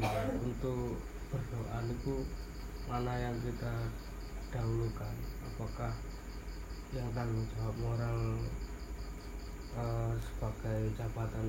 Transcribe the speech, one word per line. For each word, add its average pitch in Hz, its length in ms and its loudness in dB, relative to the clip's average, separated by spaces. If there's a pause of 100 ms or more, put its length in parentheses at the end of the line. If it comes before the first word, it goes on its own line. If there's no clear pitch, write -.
ya, 107 380 4
untuk 123 580 0 (320)
berdoa 113 560 0
niku 131 400 0 (640)
mana 123 300 2
yang 120 240 2
kita 117 480 0 (580)
dahulukan? 113 640 2 (380)
Apakah 113 420 0 (1000)
yang 120 180 0
tanggung 113 400 2
jawab 110 300 2
moral, 117 560 4 (1400)
eh, 117 380 2
sebagai 110 800 2
jabatan 113 540 0